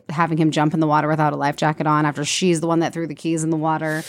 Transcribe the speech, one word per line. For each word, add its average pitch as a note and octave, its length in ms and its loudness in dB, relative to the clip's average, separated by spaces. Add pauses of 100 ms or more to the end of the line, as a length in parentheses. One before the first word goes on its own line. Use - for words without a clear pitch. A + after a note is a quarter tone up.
having E3 280 0
him D#3 140 4
jump D3+ 220 2
in D#3+ 80 2
the D#3 60 2
water D3+ 200 2
without D3+ 240 2
a C#3+ 60 -4
life C#3+ 180 -2
jacket D3+ 320 0
on D3+ 180 2
after D3 200 -2
she's F3 340 0
the E3 80 -2
one E3 120 2
that D#3 120 0
threw E3 160 -6
the D3+ 80 -10
keys D#3+ 300 -4
in D#3+ 60 0
the D#3+ 60 0
water. D#3 520 -2